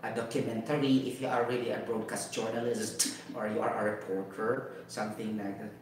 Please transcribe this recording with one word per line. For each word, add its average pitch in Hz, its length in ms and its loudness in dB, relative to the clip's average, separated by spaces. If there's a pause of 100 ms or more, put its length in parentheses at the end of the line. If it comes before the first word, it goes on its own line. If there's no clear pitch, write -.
a - 100 -2
documentary, 127 960 4
if 120 120 -4
you 127 60 0
are 120 180 4
really 120 260 0
a 113 80 0
broadcast 110 540 -2
journalist 113 800 0 (200)
or 107 140 -2
you 110 140 0
are 120 160 2
a 107 60 0 (120)
reporter, 110 800 -2 (140)
something 107 500 -4
like 101 240 -4
that. 107 100 -8 (100)